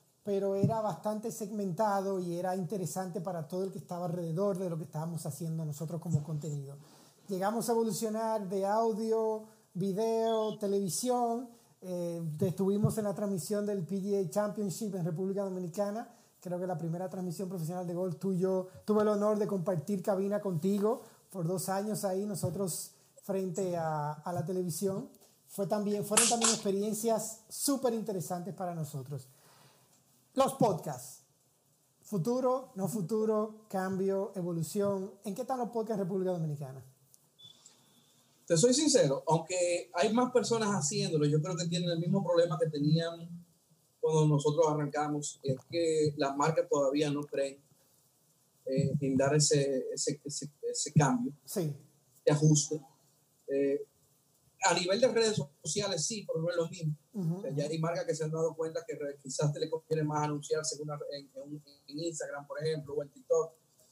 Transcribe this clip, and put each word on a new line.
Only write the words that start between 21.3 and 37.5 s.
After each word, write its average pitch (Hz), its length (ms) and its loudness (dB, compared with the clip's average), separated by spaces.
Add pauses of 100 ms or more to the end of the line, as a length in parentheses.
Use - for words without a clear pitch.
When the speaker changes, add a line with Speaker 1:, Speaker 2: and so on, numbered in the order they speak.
Speaker 1:
dos 180 220 0
años 208 360 -2
ahí, 190 220 0
nosotros 185 640 -4 (300)
frente 190 540 -2
a, 156 360 0
a 175 200 -6
la 170 120 -2
televisión. 190 640 -2 (400)
Fue 196 180 -4
también, 208 380 0
fueron 220 240 4
también 226 240 4
experiencias 208 960 0
súper 262 460 0
interesantes 190 600 -4
para 175 200 -6
nosotros. 143 540 -8 (1080)
Los 262 200 4
podcasts, 160 680 0 (800)
futuro, 247 720 0
no 190 120 -2
futuro, 214 800 0
cambio, 190 680 0
evolución, 190 760 -2 (120)
¿en 202 100 -6
qué 247 80 -6
están 254 160 -2
los 233 120 -2
podcasts 220 300 -2
en 190 60 -2
República 185 240 0
Dominicana? 147 540 -4 (1600)